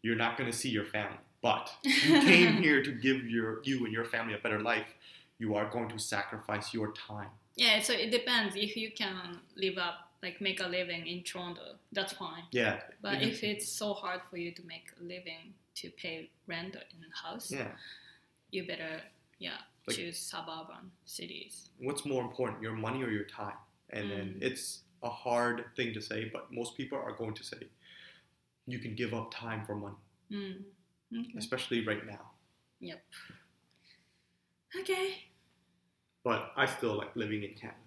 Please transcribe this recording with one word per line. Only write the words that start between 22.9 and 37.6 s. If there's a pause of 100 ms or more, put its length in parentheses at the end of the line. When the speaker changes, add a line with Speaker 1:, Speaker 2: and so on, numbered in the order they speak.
Speaker 1:
or
your
time? (340)
And
then
Speaker 2:
Mm.
Speaker 1:
it's (180)
a
hard
thing
to
say,
but
most
people
are
going
to
say, (960)
you
can
give
up
time
for
money. (340)
Speaker 2:
Mm. (540)
Okay.
Speaker 1:
Especially
right
now. (500)
Speaker 2:
Yep. (1800)
Okay. (1000)
Speaker 1:
But
I
still
like
living
in
Canada.